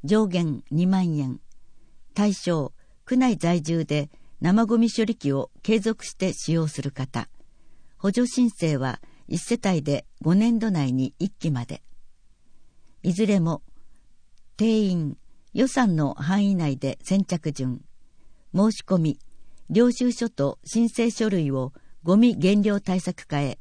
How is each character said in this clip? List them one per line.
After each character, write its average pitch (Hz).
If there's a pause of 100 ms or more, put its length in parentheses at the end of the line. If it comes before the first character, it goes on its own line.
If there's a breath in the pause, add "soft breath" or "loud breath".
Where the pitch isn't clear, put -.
上 214
限 170
二 165
万 185
円。 131 (720)
対 208
象、 165 (320)
区 254
内 254
在 170
住 160
で 147 (320 soft breath)
生 196
ゴ 226
ミ 226
処 226
理 220
機 143
を 135 (120)
継 226
続 220
し -
て 185
使 -
用 165
す 147
る 139
方。 127 (680)
補 196
助 240
申 247
請 160
は 131 (280 soft breath)
一 -
世 233
帯 180
で 143 (140)
五 165
年 226
度 220
内 143
に 131
一 147
機 -
ま 123
で。 - (1200)
い 185
ず 202
れ 202
も、 165 (960)
定 220
員、 175 (360)
予 254
算 226
の 151
範 190
囲 202
内 156
で 135
先 190
着 165
順。 127 (720)
申 208
し -
込 185
み、 160 (500)
領 233
収 247
書 233
と -
申 233
請 233
書 220
類 170
を 131 (320 soft breath)
ゴ 175
ミ 233
減 190
量 202
対 185
策 -
課 143
へ 139